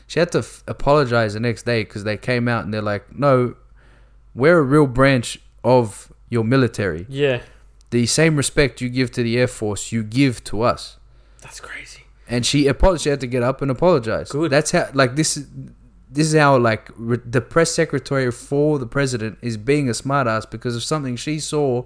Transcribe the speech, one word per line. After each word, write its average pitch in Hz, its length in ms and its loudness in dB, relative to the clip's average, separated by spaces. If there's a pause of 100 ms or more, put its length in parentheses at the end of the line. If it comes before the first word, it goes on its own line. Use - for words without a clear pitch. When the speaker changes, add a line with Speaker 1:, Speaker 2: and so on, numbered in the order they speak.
Speaker 1:
She - 120 -4
had 175 120 2
to 160 80 2
f-, - 280 -10
apologize 120 680 0
the 107 40 -6
next 117 260 -4
day 117 200 0
'cause 104 180 -12
they 104 140 -4
came 120 320 -2
out 117 160 -2
and 104 80 -8
they're 107 80 -4 (120)
like, 101 120 -8 (120)
"No, 123 380 2 (800)
we're 151 240 4
a 156 60 6
real 143 240 4
branch 131 520 2 (240)
of 117 480 2 (180)
your 117 140 0
military. 110 680 0
Speaker 2:
Yeah. 135 320 0 (500)
Speaker 1:
The 120 140 2
same 156 300 4
respect 143 460 0
you 123 80 -4
give 123 220 -2
to 123 120 -2
the 117 140 0
Air 123 100 2
Force, 104 460 -6
you 113 100 -2
give 120 420 0
to 101 180 -4
us." - 340 -4 (440)
Speaker 2:
That's - 200 -18
crazy. - 420 -18 (240)
Speaker 1:
And 120 180 -2
she 143 220 2
apo-, 170 300 2
she 151 120 -2
had 139 120 0
to 131 60 -8
get 123 160 -2
up 127 180 -2
and 139 100 -2
apologize. 120 580 0
Speaker 2:
Good. 156 220 -2
Speaker 1:
That's 151 200 2
how, 175 220 0
like, 131 220 2
this 156 220 -2
is, 139 80 -12 (680)
this 147 220 0
is 156 40 6
how, 143 200 6
like, 113 400 0
re-, 117 280 -2
the 123 140 0
press 160 320 0
secretary 139 600 -2
for 147 460 0
the 127 100 -6
president 117 540 -4
is 120 140 -4
being 135 320 0
a 117 60 0
smartass 120 580 -2
because 117 240 -6
of 117 80 -8
something 139 320 -4
she 151 240 -6
saw 139 460 -2